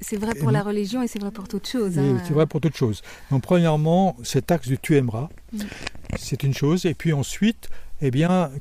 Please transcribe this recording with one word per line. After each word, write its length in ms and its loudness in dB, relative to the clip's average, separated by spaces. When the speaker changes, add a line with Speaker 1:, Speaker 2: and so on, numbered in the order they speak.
Speaker 1:
c'est 160 -6
vrai 180 -2
Speaker 2:
Et 40 -10
Speaker 1:
pour 100 2
la 100 4
Speaker 2:
nous 60 -2
Speaker 1:
religion 360 -2
et 60 0
c'est 100 -4
vrai 120 0
pour 180 -10
toute 180 -6
chose, 300 0
Speaker 2:
Et 60 2
Speaker 1:
hein. 240 2
Speaker 2:
c'est 80 0
vrai 120 4
pour 140 -2
toute 160 0
chose. 240 0
Donc 120 2
premièrement, 800 4
cet 280 0
axe 180 0
du 80 0
tu 200 2
aimeras, 340 0
Speaker 1:
Mm. 40 -8
Speaker 2:
c'est 240 -6
une 100 2
chose. 320 2
Et 80 2
puis 220 0
ensuite, 560 0
eh 80 4
bien, 400 2